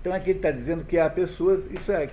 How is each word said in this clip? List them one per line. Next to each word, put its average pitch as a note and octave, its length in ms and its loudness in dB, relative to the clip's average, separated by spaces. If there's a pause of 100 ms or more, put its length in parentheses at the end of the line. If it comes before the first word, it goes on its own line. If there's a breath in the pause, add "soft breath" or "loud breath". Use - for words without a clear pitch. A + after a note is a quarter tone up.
Então F3+ 120 -4
aqui F#3 180 0
ele F#3 100 0
tá E3 100 2
dizendo D3+ 340 -2
que E3+ 140 0
há D#3+ 100 6
pessoas, F3+ 600 0
isso G3 220 -4
é, D#3 200 -2